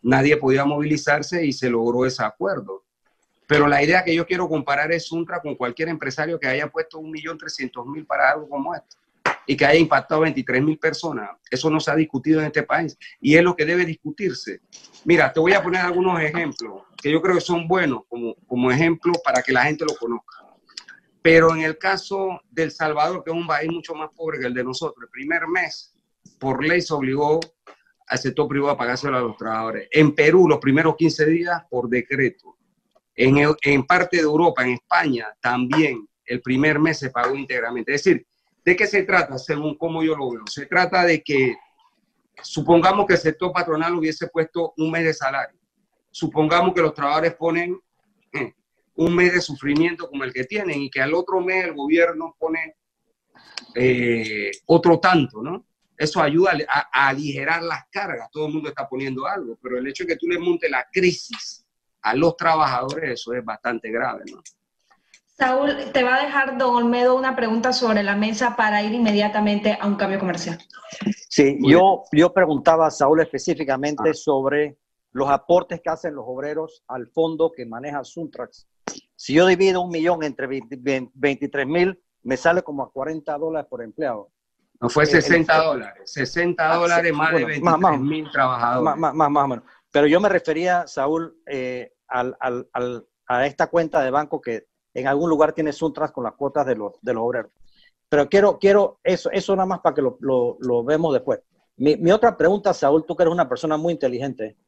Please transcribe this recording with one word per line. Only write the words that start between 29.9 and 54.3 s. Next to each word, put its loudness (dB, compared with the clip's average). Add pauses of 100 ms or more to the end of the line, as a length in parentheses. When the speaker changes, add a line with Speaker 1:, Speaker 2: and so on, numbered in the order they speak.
Speaker 1:
En 6
Perú, 6
los 4
primeros 2
quince 2
días, 0
por -4
decreto. -2 (580)
En, 6 (240)
en 2
parte 2
de 4
Europa, 4
en 0
España, 0 (120)
también 0 (200)
el -6
primer 2
mes 0
se -6
pagó -2
íntegramente. -6
Es -2
decir, 2 (380)
¿de 4
qué 0
se 0
trata? 0
Según -6
cómo -4
yo 0
lo -6
veo. -10
Se -12
trata 2
de 2
que, 0 (840)
supongamos 2
que 2
el 4
sector -4
patronal -2
hubiese -4
puesto -4
un -2
mes -2
de 2
salario. -6 (540)
Supongamos 0
que 0
los 2
trabajadores -2
ponen, -4 (540)
eh, -8 (420)
un 2
mes 4
de 2
sufrimiento -2
como -8
el -6
que -6
tienen -4
y -8
que -4
al 0
otro -2
mes -2
el -8
gobierno 0
pone, -6 (960)
eh, 0 (160)